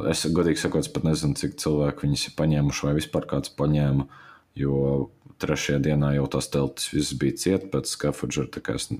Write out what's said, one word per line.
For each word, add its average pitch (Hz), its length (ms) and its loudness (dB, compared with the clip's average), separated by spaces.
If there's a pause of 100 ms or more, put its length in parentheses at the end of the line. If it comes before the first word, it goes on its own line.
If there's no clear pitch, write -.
es, 82 240 0
godīgi 82 340 4
sakot, 78 240 2
es - 80 -6
pat - 140 -2
nezinu, 78 280 2
cik - 220 -4
cilvēku 73 480 0
viņas 71 220 0
ir - 100 -16
paņēmuši 73 480 2
vai 71 100 2
vispār 78 320 -2
kāds - 280 -4
paņēma, 71 500 2 (480)
jo 69 220 -2 (600)
trešajā 71 460 0
dienā 71 320 2
jau 69 160 2
tās 67 220 -2
teltis 69 400 -2
visas 71 260 -2
bija 65 220 0
ciet 92 320 0
pēc 69 180 -2
Scavenger, 71 600 -4
tā - 100 -10
kā - 160 -4
es, - 240 -8